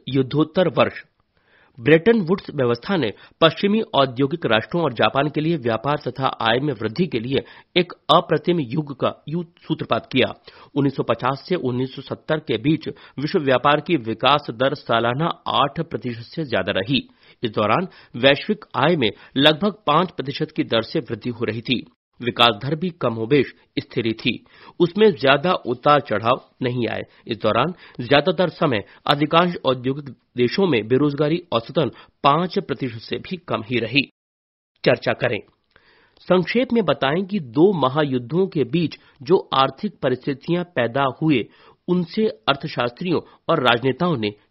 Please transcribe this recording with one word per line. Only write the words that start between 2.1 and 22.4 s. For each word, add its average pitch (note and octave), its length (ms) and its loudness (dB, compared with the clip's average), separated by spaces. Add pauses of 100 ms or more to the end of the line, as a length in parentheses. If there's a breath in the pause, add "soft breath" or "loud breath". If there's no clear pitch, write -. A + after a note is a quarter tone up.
वुड्स F3+ 300 -2
व्यवस्था C3 460 -2
ने A#2 160 -2 (280 loud breath)
पश्चिमी G3+ 400 2
औद्योगिक C#3 680 0
राष्ट्रों A#2 380 0
और C3+ 80 0
जापान B2 360 2
के D3 120 -4
लिए E3 160 0
व्यापार B2+ 420 -2 (100)
तथा C3 180 -6
आय A2+ 320 0
में C#3+ 160 -2
वृद्धि A2 320 -2
के B2+ 140 -4
लिए B2 240 -2 (320 loud breath)
एक F3 160 0
अप्रतिम E3+ 680 2
युग C#3 400 -4
का - 280 -2
यु-, E3 160 -6
सूत्रपात C3+ 640 -6
किया। A2+ 280 0 (400 loud breath)
उन्नीस C#3 220 0
सौ D3 60 -2
पचास B2+ 460 -2
से F#3 60 0
उन्नीस C3 420 -4
सौ C3+ 60 -14
सत्तर - 360 -6
के B2+ 200 -2
बीच D3 300 0 (300 loud breath)
विश्व D3+ 200 -2
व्यापार C#3+ 420 2
की D#3+ 160 -2
विकास B2+ 540 0
दर B2+ 240 0
सालाना A#2+ 520 -2 (200)
आठ B2+ 340 0
प्रतिशत A#2+ 420 -8
से D#3+ 220 -10
ज्यादा G#2 280 -2
रही। G#2+ 360 -2 (340 soft breath)
इस A2+ 80 -2
दौरान A2+ 380 0 (280 loud breath)
वैश्विक C#3 480 2 (100)
आय C#3+ 220 2
में A#2 140 2 (260 loud breath)
लगभग D#3 360 2 (140)
पाँच D#3+ 240 2
प्रतिशत C#3+ 400 -8
की D#3 140 -4
दर A2+ 180 0
से C3 160 -4
वृद्धि A#2+ 320 -6
हो A2+ 140 -6
रही A2 160 -4
थी। A#2+ 260 -2 (360)
विकास A#2+ 260 2